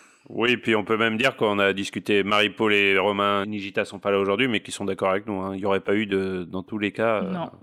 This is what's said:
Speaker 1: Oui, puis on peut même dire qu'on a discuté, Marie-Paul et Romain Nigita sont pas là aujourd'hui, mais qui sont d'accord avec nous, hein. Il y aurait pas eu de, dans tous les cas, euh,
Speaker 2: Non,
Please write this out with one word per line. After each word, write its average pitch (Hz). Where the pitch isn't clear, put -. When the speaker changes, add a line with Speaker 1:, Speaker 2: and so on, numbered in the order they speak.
Speaker 1:
Oui, 117
puis 113
on 104
peut 110
même 110
dire 131
qu'on 104
a 98
discuté, 98
Marie-Paul 104
et 98
Romain 101
Nigita 104
sont 101
pas 101
là 98
aujourd'hui, 101
mais 110
qui -
sont 101
d'accord 98
avec 98
nous, 101
hein. 95
Il 95
y 101
aurait 98
pas 101
eu 107
de, 95
dans 92
tous 107
les 101
cas, 110
euh, 92
Speaker 2:
Non, 92